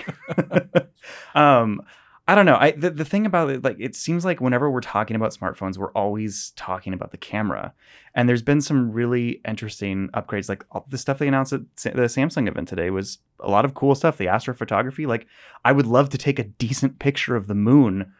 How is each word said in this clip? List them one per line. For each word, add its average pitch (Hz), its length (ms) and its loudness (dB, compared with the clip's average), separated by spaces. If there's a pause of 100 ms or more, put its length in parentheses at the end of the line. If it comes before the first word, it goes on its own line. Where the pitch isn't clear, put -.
(380)
<laughs> 185 40 2 (920)
Um, 123 460 6 (460)
I 180 80 4
don't 202 100 8
know. 147 100 8
I, 147 160 6
the, 165 200 -2
the 156 120 -4
thing 202 220 -2
about 170 240 2
it, 131 140 -4
like, 131 160 -2
it 123 160 -8
seems 170 280 -2
like 180 160 -2
whenever 127 300 2
we're 127 100 -2
talking 110 360 -2
about 110 180 -2
smartphones, 95 440 -6
we're 98 160 -6
always 104 600 -4
talking 92 380 -8
about - 180 -10
the - 60 -18
camera. 98 560 -6 (400)
And 123 160 2
there's 120 140 2
been 143 180 2
some 131 300 0
really 120 540 -2
interesting 101 680 -6
upgrades. 101 340 -6
Like, 101 240 -6
all - 160 -10
the 135 100 -8
stuff 139 200 -4
they 143 100 -2
announced 135 240 0
at 135 100 -4 (160)
Sa-, - 140 -6
the 123 120 0
Samsung 135 440 0
event - 200 -6
today 87 220 -4
was 95 280 -4 (220)
a 98 100 -6
lot 104 160 4
of 135 80 -2
cool 135 220 2
stuff. 151 220 0
The 95 100 -4
astrophotography, 120 800 -2
like, 117 200 -4 (380)
I 123 60 6
would 139 160 4
love 135 220 4
to 135 80 -6
take 139 220 -2
a 120 40 -2
decent 123 560 -4
picture 139 360 -2
of 101 120 -2
the 101 80 -2
moon 104 640 4